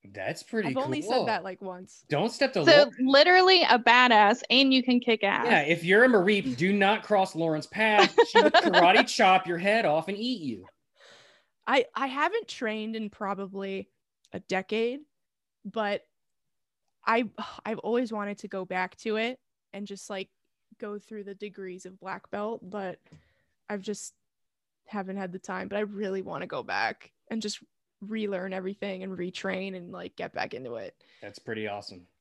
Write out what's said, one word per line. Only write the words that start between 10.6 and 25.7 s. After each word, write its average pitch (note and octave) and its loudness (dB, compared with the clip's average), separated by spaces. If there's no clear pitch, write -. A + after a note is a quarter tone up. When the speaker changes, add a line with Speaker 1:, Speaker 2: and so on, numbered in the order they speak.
Speaker 2:
I, B3+ 2
I B3+ -4
haven't D#4+ -2
trained A3 -6
in A3 -8
probably G3 -8
a F3+ -10
decade, A3+ -4
but G#3 -4
I, A3+ 2
I've A3+ -6
always A#3 -2
wanted G3+ -8
to G3+ -14
go F#3+ -8
back F#3 -4
to G#3+ -4
it A#3 -4
and G3+ -12
just, G3 -16
like, G3 -8
go G#3 -10
through G#3 -14
the G3 -14
degrees F#3+ -14
of F#3+ -20
black F#3 -12
belt, G#3 -6
but G3 -8
I've G#3 -6
just - -10
haven't G3 -8
had F#3 -8
the F#3 -12
time. F#3+ -10
But G3 -6